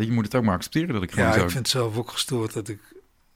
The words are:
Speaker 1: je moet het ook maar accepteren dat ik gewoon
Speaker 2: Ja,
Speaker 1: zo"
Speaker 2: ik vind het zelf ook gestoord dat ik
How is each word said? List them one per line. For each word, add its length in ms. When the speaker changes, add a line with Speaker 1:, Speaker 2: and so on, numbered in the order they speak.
Speaker 1:
je 60
moet 140
het 100
ook 80
maar 120
accepteren 380
dat 100
ik 80
gewoon 180
Speaker 2:
Ja, 40
Speaker 1:
zo" 100
Speaker 2:
ik 60
vind 80
het 120
zelf 280
ook 140
gestoord 420
dat 140
ik 120